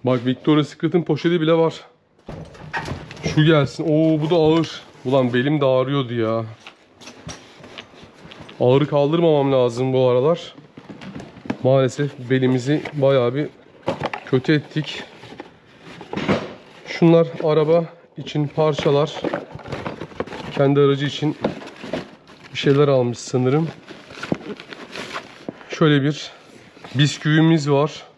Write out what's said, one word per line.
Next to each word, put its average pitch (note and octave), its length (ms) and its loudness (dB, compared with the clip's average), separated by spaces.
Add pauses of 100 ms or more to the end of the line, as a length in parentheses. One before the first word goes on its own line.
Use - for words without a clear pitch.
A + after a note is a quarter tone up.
Bak B2 220 0
Victoria's C#3+ 420 2
Secret'ın E3 340 -2
poşeti E3 400 0
bile D#3+ 120 2
var. E3 280 0 (1500)
Şu D#3 80 4
gelsin. D3+ 400 2
Oo, D#3+ 380 2
bu D#3+ 80 -2
da F3+ 60 2
ağır. D#3 460 2 (240)
Ulan B2+ 280 2
belim C#3+ 280 0
de C#3 40 0
ağrıyordu C3 480 0
ya. A2+ 320 -2 (2250)
Ağır C3 260 4
kaldırmamam D3 640 2
lazım B2+ 420 2
bu C3 140 4
aralar. C3 480 0 (1080)
Maalesef C3+ 480 2 (180)
belimizi B2+ 520 2 (120)
bayağı C3+ 420 2
bir D3 120 -2 (760)
kötü C3 280 0
ettik. - 500 -4 (1800)
Şunlar E3 400 4 (160)
araba D#3 420 2 (320)
için D3 300 -4
parçalar. D3+ 720 0 (1300)
Kendi C#3+ 240 4
aracı C#3 260 4
için D3 320 -4 (1160)
bir - 40 -10
şeyler C#3+ 300 4
almış B2 300 2
sanırım. C#3 500 0 (2000)
Şöyle D3 340 2
bir D3 280 -4 (640)
bisküvimiz D3 760 2
var. C#3+ 320 0 (140)